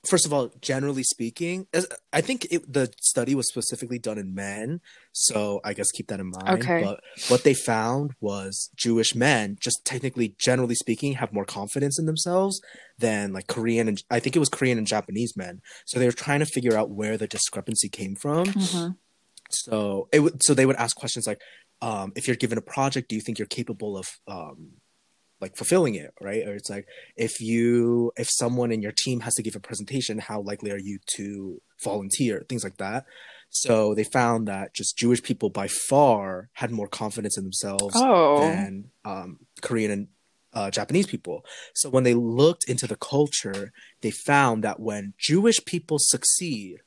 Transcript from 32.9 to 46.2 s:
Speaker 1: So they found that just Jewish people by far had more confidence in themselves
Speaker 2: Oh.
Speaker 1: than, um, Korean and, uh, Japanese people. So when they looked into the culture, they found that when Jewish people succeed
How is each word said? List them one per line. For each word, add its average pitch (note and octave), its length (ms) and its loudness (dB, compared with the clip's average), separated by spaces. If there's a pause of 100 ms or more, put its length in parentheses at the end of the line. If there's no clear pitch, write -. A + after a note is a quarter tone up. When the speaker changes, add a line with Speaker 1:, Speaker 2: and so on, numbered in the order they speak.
Speaker 1:
So A2 440 4
they G#2+ 100 2
found A#2 440 2
that G2 260 -6
just - 240 -4
Jewish A#2+ 240 4
people G#2+ 280 -2
by G2 180 -4 (200)
far G#2 680 4
had A#2 180 -4
more G#2 160 -4
confidence G#2+ 480 -4
in G2 80 -6
themselves G2 520 -4
Speaker 2:
Oh. E3+ 440 8
Speaker 1:
than, E3 500 0 (140)
um, F#2 360 -10 (200)
Korean A2 320 0
and, G2+ 160 -4 (440)
uh, G2+ 180 -4
Japanese D#3 360 2
people. - 380 -8 (300)
So - 160 0
when B2+ 140 6
they A#2+ 100 8
looked A#2+ 540 4
into B2+ 200 -2
the G#2 80 -4
culture, G2+ 760 -2 (280)
they A2 100 0
found B2+ 540 2
that G#2 160 -2
when G#2 380 -6
Jewish G3 460 4
people D#3 360 -2
succeed A#2 880 0